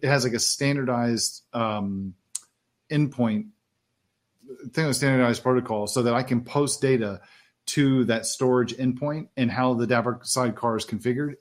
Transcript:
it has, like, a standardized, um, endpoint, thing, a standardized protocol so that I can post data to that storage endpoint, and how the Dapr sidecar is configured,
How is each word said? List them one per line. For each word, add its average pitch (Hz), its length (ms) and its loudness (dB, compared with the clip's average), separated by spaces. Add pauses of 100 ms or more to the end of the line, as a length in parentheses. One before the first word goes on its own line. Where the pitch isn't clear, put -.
it 139 60 2
has, 135 160 4
like, 117 100 -2
a 117 60 0
standardized, 123 1000 -2 (120)
um, 101 600 -4 (760)
endpoint, 120 560 0 (1300)
thing, 160 140 0
a 139 60 0
standardized 127 500 2
protocol 120 440 0
so 123 160 0
that 117 120 2
I 123 100 0
can 123 180 0
post 143 400 -2
data 113 380 2 (460)
to 135 380 4
that 113 220 0
storage 127 500 2
endpoint, 139 600 -4
and 120 140 0
how 123 240 0
the 120 120 0
Dapr 120 380 0
sidecar 117 520 -2
is 107 100 -6
configured, 127 540 -4